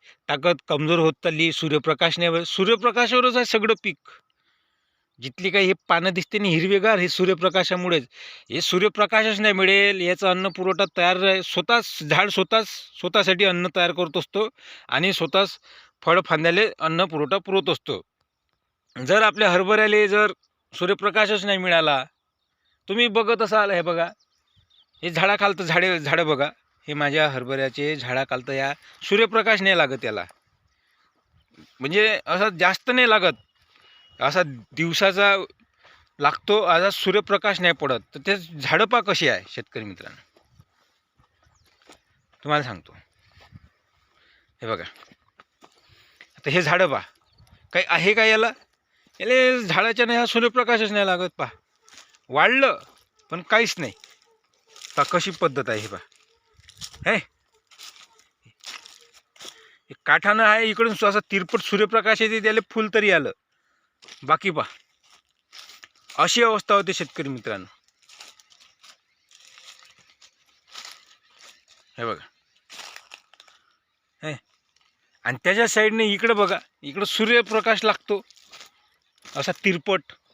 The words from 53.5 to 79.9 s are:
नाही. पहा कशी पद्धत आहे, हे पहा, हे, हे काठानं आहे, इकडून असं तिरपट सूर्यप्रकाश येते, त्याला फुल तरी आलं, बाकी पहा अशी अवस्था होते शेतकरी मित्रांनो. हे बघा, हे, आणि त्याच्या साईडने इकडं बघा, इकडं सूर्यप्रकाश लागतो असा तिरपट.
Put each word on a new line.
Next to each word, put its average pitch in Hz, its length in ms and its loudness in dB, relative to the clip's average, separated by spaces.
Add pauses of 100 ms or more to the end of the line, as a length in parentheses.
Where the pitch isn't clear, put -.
नाही. 131 140 -8 (1080)
पहा 143 140 2
कशी 180 200 -2
पद्धत 143 380 -4
आहे, 110 100 -4
हे 107 80 -10
पहा, 98 120 -14 (1080)
हे, 208 100 0
हे - 2750 -20 (120)
काठानं 202 380 2
आहे, 220 260 2
इकडून 220 240 0 (100)
असं 208 160 2 (120)
तिरपट 196 280 -2
सूर्यप्रकाश 214 640 0
येते, 220 180 0
त्याला 220 200 2 (100)
फुल 214 240 -4
तरी 214 180 2
आलं, 143 200 2 (920)
बाकी 160 280 -2
पहा 151 180 -6 (1500)
अशी 233 200 2
अवस्था 214 320 2
होते 190 180 -2
शेतकरी 147 360 -10
मित्रांनो. 107 360 -10 (4000)
हे 117 80 -8
बघा, 107 200 -8 (2000)
हे, 156 140 -10 (880)
आणि 123 180 -2
त्याच्या 208 240 4
साईडने 220 380 2
इकडं 208 300 0
बघा, 190 240 0 (220)
इकडं 147 240 -8
सूर्यप्रकाश 220 800 0
लागतो 208 380 -2 (1040)
असा 143 260 -6 (140)
तिरपट. 185 360 -4 (320)